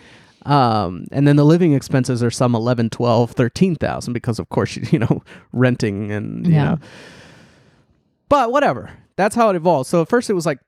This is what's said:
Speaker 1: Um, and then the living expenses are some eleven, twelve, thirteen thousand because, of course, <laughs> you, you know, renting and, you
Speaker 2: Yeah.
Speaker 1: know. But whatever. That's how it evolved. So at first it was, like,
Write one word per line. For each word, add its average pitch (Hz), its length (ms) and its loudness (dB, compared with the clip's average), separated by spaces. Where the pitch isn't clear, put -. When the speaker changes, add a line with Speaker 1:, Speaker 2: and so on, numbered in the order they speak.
Speaker 1:
Um, 110 640 0
and 143 160 2
then 143 80 6
the 147 80 6
living 160 300 4
expenses 127 480 -2
are 120 80 0
some 123 240 0
eleven, 117 340 0
twelve, 117 440 0
thirteen 151 440 0
thousand - 380 -6
because, 117 240 -4
of 85 100 -10
course, - 280 -4
<laughs> - 0 -
you, - 140 -10
you 156 80 2
know, 110 240 -2
renting 113 580 0
and, 107 360 -6
you 170 80 4
Speaker 2:
Yeah. 147 100 2
Speaker 1:
know. 151 140 -2
But 262 220 2
whatever. 226 400 0
That's 202 200 0
how 226 140 4
it 185 60 0
evolved. 160 300 0
So 175 140 0
at 160 80 -2
first 240 220 0
it - 20 0
was, 175 140 -2
like, 151 220 -4